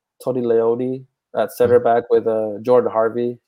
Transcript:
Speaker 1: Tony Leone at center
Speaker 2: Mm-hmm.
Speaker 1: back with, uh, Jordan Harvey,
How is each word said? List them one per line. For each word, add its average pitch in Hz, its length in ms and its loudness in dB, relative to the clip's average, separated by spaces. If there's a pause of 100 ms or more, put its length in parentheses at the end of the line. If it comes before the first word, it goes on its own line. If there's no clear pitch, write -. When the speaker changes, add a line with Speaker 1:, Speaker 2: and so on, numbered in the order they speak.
(240)
Speaker 1:
Tony 127 180 -4
Leone 120 640 -2 (300)
at 107 160 -2
center 123 280 2
Speaker 2:
Mm-hmm. 117 40 0
Speaker 1:
back 117 260 0
with, 117 160 2
uh, 110 360 -2
Jordan 120 280 2
Harvey, 117 480 -2 (100)